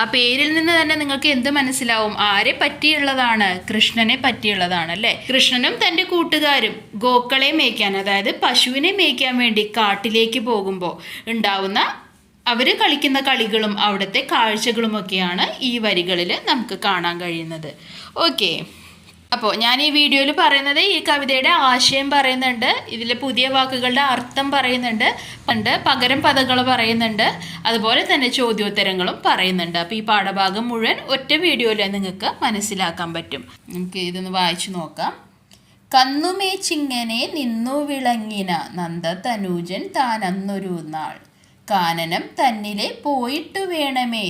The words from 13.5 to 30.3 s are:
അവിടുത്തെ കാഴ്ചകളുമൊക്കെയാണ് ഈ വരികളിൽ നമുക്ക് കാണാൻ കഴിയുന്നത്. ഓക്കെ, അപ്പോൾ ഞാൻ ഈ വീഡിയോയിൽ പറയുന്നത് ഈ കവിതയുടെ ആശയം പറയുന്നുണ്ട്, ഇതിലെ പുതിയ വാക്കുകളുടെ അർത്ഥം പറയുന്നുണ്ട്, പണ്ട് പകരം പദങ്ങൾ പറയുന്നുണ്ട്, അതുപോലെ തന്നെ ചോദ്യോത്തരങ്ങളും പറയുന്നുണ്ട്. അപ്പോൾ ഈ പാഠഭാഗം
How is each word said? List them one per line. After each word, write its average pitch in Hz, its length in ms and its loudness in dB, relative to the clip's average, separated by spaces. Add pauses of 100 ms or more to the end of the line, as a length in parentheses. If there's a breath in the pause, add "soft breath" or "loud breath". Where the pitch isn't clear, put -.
അവിടുത്തെ 196 340 -2 (120)
കാഴ്ചകളുമൊക്കെയാണ് 214 1120 0 (220)
ഈ 233 40 -2 (140)
വരികളിൽ 180 440 0 (200)
നമുക്ക് 208 340 -2
കാണാൻ 175 380 0
കഴിയുന്നത്. 165 480 -8 (560 loud breath)
ഓക്കെ, 202 240 0 (840 loud breath)
അപ്പോൾ 214 160 0 (120)
ഞാൻ 233 200 4
ഈ 302 140 2
വീഡിയോയിൽ 277 320 4 (100)
പറയുന്നത് 285 400 4 (140)
ഈ - 20 0 (140)
കവിതയുടെ 277 420 2 (160)
ആശയം 262 460 2
പറയുന്നുണ്ട്, 262 580 2 (240)
ഇതിലെ 233 260 -2
പുതിയ 254 320 0
വാക്കുകളുടെ 262 480 0 (120)
അർത്ഥം 254 420 -2
പറയുന്നുണ്ട്, 247 500 0 (420 loud breath)
പണ്ട് 226 220 0 (160)
പകരം 262 400 2
പദങ്ങൾ 269 320 4 (140)
പറയുന്നുണ്ട്, 226 560 2 (420 loud breath)
അതുപോലെ 233 400 2
തന്നെ 262 280 2
ചോദ്യോത്തരങ്ങളും 202 800 0 (100)
പറയുന്നുണ്ട്. 185 560 2
അപ്പോൾ 220 160 -6
ഈ - 100 -6
പാഠഭാഗം 196 640 0